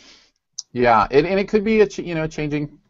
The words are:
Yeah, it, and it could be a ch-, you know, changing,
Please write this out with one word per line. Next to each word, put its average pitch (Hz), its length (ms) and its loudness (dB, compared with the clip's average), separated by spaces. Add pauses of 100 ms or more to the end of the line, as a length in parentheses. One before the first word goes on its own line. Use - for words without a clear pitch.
(720)
Yeah, 117 380 4
it, 143 140 4
and 190 140 -2
it 202 100 -2
could 214 160 0
be 220 160 2
a 196 60 4
ch-, 202 140 -8
you 170 140 -8
know, 160 120 -4
changing, 151 520 -6 (120)